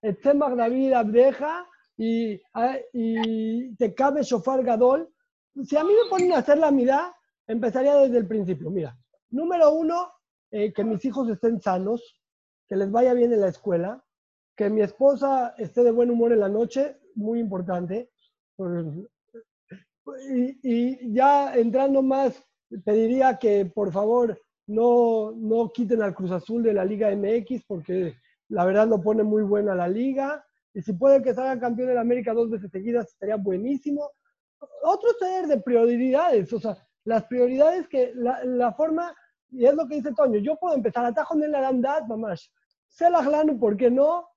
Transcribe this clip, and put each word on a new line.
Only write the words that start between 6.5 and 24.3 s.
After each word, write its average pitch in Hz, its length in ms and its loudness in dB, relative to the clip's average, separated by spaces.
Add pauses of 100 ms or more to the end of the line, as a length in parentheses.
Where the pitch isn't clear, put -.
la 311 140 4
midá, 277 440 0 (320)
empezaría 247 480 0
desde 269 220 4
el 214 100 -2
principio. 180 420 -4
Mira, 160 280 -6 (340)
número 320 420 2
uno, 339 380 -2 (400)
eh, 214 220 -4
que 202 100 -4
mis 220 220 -4
hijos 254 240 -2
estén 220 320 -2
sanos, 196 580 -4 (480)
que 196 80 -6
les 196 160 0
vaya 247 220 2
bien 240 180 2
en 220 100 2
la 190 80 2
escuela, 185 540 -4 (520)
que 202 140 -2
mi 214 120 0
esposa 269 760 2
esté 240 260 0
de 240 80 6
buen 240 180 2
humor 233 240 2
en 226 60 4
la 196 100 2
noche, 233 480 -2 (180)
muy 220 240 -4
importante. 185 680 -6 (2250)
Y, 262 340 -2
y 247 500 -2
ya 277 420 4
entrando 262 460 2
más, 269 420 0 (400)
pediría 247 540 2
que, 202 280 2
por 190 260 -4
favor, 220 480 0 (280)